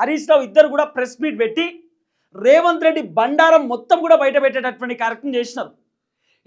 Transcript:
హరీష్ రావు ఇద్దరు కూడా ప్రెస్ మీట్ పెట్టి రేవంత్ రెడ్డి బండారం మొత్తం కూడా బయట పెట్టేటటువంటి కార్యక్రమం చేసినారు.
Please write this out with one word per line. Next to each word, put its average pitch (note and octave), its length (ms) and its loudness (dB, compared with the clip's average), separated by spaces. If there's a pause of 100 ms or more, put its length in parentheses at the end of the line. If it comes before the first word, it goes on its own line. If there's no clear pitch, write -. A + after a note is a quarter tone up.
హరీష్ C#4+ 280 -2
రావు D4+ 120 4
ఇద్దరు C4 260 4
కూడా C#4+ 160 -2
ప్రెస్ B3+ 380 -6
మీట్ D4 180 -6
పెట్టి D4+ 440 -8 (520)
రేవంత్ D#4+ 480 2
రెడ్డి D#4+ 180 0
బండారం C#4+ 680 2
మొత్తం A#3+ 320 -2
కూడా E4 160 4
బయట C4+ 260 0
పెట్టేటటువంటి B3+ 540 -4
కార్యక్రమం A#3 400 -6
చేసినారు. A#3+ 360 -8 (760)